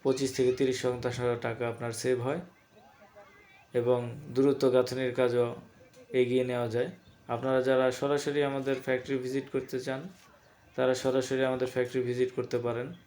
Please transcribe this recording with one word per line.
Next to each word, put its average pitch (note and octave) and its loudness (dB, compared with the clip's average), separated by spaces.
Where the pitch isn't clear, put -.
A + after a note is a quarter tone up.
পঁচিশ C3+ 0
থেকে B2+ 4
তিরিশ C3 2
শতাংশ B2 -2
টাকা A#2 -4
আপনার A#2 -6
সেভ B2+ 2
হয় D#3 -2
এবং B2 2
দ্রুত C3+ 4
গাঁথনির B2+ 2
কাজও A#2+ 4
এগিয়ে B2+ 4
নেওয়া A#2+ -2
যায়। B2 0
আপনারা C3 2
যারা C3 4
সরাসরি C#3+ 0
আমাদের C3+ -2
ফ্যাক্টরি C3 -2
ভিজিট C3 -4
করতে C3 -4
চান, C3+ -6
তারা C3 2
সরাসরি C3 0
আমাদের B2+ 0
ফ্যাক্টরি B2+ 0
ভিজিট B2 0
করতে B2 -2
পারেন। A#2+ -4